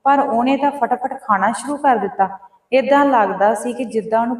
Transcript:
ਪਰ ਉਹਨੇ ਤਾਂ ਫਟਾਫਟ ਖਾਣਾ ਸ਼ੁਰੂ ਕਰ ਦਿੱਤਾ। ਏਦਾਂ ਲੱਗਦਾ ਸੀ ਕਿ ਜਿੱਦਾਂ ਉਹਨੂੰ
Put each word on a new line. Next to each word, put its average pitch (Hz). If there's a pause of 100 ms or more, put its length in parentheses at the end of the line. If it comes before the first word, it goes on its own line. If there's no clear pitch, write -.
ਪਰ 277
ਉਹਨੇ 247
ਤਾਂ 277
ਫਟਾਫਟ 254
ਖਾਣਾ 202
ਸ਼ੁਰੂ 269
ਕਰ 277
ਦਿੱਤਾ। 196 (440)
ਏਦਾਂ 269
ਲੱਗਦਾ 208
ਸੀ -
ਕਿ 247
ਜਿੱਦਾਂ 220
ਉਹਨੂੰ 240